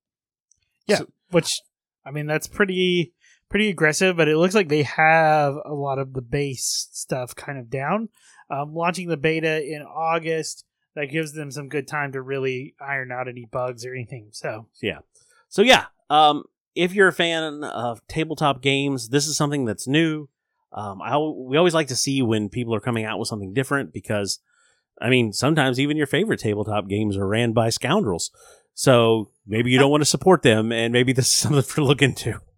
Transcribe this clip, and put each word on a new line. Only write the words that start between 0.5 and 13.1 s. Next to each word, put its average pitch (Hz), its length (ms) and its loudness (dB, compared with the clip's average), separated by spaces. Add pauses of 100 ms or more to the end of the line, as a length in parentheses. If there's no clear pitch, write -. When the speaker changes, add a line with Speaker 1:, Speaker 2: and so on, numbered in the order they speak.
Speaker 1:
Yeah, 202 120 2
Speaker 2:
So - 100 -8 (220)
Speaker 1:
which, - 300 0 (460)
I 139 60 -14
mean, 147 160 -6
that's 151 180 -2
pretty, 180 640 0 (360)
pretty 208 220 0
aggressive, 156 460 2
but 160 120 4
it 151 80 2
looks 180 180 2
like 196 140 4
they 151 160 2
have 156 800 4
a 151 100 -8
lot 139 240 -4
of 135 140 -6
the 131 100 -8
base 135 720 -4
stuff - 420 -8
kind 139 240 -12
of 120 120 -14
down. 156 380 -4 (420)
Um, 147 220 -6
launching 170 360 -2
the 160 80 -2
beta 160 480 -2
in 147 180 -10
August, 160 840 -4 (300)
that 147 120 -6
gives 151 260 -6
them 147 180 -12
some 139 180 -12
good 139 200 -6
time 143 240 -4
to 135 100 -8
really 131 580 -6
iron 135 300 -6